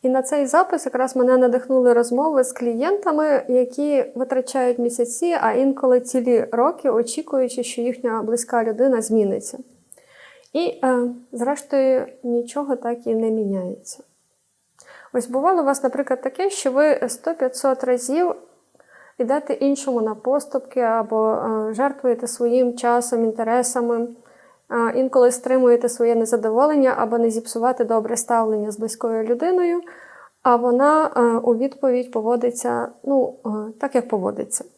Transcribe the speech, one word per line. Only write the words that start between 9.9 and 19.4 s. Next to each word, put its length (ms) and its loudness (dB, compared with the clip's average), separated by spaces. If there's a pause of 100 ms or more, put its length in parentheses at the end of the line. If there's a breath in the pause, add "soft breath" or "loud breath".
І, 320 -2
е, 240 0 (240)
зрештою, 760 0 (160)
нічого 540 -4
так 300 -6
і 80 0
не 160 0
міняється. 720 -6 (1080 loud breath)
Ось 160 -2
бувало 340 2
у 20 0
вас, 180 0
наприклад, 400 -2
таке, 280 -2
що 220 -2
ви 360 2
сто-п'ятсот 760 -2
разів 500 0 (880 soft breath)
ідете 320 -2